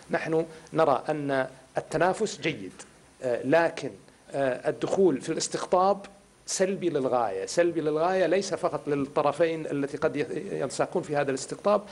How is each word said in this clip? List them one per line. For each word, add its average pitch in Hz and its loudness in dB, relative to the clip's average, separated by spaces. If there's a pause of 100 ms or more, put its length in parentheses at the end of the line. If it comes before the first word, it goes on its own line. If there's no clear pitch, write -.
(100)
نحن 160 0 (260)
نرى 143 4
أن 139 -2 (320)
التنافس 180 0
جيد، 117 -6 (500)
آه، 120 -2
لكن، 151 2 (420)
آه، 135 -2
الدخول 165 2
في - -8
الاستقطاب 185 0 (400)
سلبي 185 0
للغاية. 120 0
سلبي 170 2
للغاية 165 2
ليس 190 0
فقط 147 -2
للطرفين 147 2
التي 143 -4
قد 139 0
ي-، 147 -2 (340)
ينساقون 147 -2
في 147 -4
هذا 139 2
الاستقطاب، 202 0